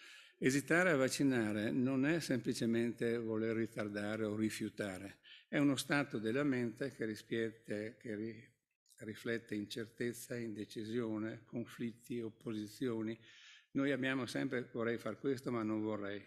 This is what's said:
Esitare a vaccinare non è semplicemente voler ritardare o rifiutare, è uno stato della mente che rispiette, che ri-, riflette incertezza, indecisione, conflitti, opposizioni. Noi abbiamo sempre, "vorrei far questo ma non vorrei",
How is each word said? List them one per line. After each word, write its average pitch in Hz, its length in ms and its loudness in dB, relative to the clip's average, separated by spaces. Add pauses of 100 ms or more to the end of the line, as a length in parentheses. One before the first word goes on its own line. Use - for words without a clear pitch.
(400)
Esitare 160 500 4
a 160 60 6
vaccinare 123 760 4
non 135 340 2
è 160 160 4
semplicemente 120 1000 2
voler 113 360 0
ritardare 107 680 -2
o 107 120 0
rifiutare, 104 840 -2 (280)
è 151 120 0
uno 143 160 6
stato 139 420 0
della 113 260 2
mente 123 500 0
che - 120 -4
rispiette, 110 920 -4
che 110 160 -6
ri-, 113 340 -6 (520)
riflette 110 520 -4
incertezza, 113 840 -4
indecisione, 110 1080 -4
conflitti, 120 760 -6
opposizioni. 113 960 -4 (580)
Noi 139 180 2
abbiamo 131 340 0
sempre, 131 460 -2
"vorrei 117 260 0
far 107 220 -6
questo 131 320 0
ma 117 100 0
non 107 200 2
vorrei", 101 460 -2